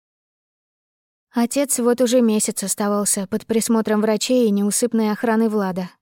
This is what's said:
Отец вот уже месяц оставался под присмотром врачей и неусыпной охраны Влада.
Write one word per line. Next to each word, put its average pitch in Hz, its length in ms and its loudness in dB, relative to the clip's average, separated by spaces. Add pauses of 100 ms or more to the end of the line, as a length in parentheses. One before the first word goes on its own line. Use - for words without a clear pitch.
(1300)
Отец 262 480 -2
вот 240 220 2
уже 247 200 4
месяц 214 420 0
оставался 202 640 -2
под - 180 -6
присмотром 220 560 0
врачей 220 460 2
и 208 40 2
неусыпной 214 600 0
охраны 226 380 0
Влада. 190 400 -4 (120)